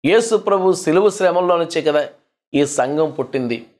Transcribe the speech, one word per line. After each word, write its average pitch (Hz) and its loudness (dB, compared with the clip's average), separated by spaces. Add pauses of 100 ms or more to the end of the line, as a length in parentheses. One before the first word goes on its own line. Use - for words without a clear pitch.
యేసు 220 2
ప్రభు 196 2
సిలువ 180 2
శ్రమల్లో 175 0
నుంచే 165 -2
కదా 147 0 (460)
ఈ 143 2
సంఘం 143 -2
పుట్టింది. 123 -6